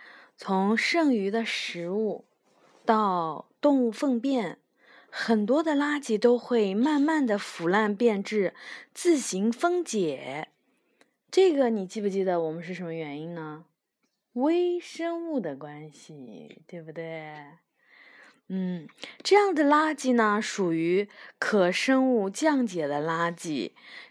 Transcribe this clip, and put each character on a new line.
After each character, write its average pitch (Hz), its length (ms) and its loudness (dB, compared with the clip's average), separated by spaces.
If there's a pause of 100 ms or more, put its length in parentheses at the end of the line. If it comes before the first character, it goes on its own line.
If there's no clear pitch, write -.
(360)
从 196 400 0
剩 302 380 2
余 196 160 0
的 226 140 0
食 170 460 -6
物 208 340 -2 (600)
到 185 640 2 (140)
动 285 220 4
物 233 80 2
粪 247 300 0
便， 240 380 -2 (500)
很 214 380 0
多 277 160 2
的 311 120 0
垃 294 240 0
圾 226 200 -2
都 240 180 4
会 220 380 0
慢 277 260 2
慢 302 240 2
地 214 140 0
腐 170 300 -6
烂 208 280 2
变 214 260 2
质， 202 300 -2 (400)
自 339 240 2
行 214 340 -2
分 349 320 0
解。 147 680 -4 (840)
这 370 240 6
个 262 160 4
你 202 160 -2
记 214 140 -10
不 202 80 0
记 196 160 0
得 180 160 2
我 160 120 -2
们 170 100 -8
是 175 120 -10
什 180 100 -10
么 165 80 -8
原 151 260 -8
因 165 160 -10
呢？ 156 300 -12 (720)
微 349 440 0
生 339 500 -8
物 294 120 -2
的 156 160 -6
关 147 340 -14
系， 143 800 -20
对 170 140 -14
不 156 100 -16
对？ 160 420 -12 (1160)
嗯， 180 360 -6 (340)
这 - 140 4
样 403 180 4
的 294 100 2
垃 302 300 4
圾 254 200 0
呢， 214 280 4
属 185 300 -2
于 175 360 0 (300)
可 185 320 2
生 262 420 2
物 208 180 2
降 277 360 2
解 175 200 -2
的 143 140 -2
垃 165 340 0
圾。 151 380 -4 (380)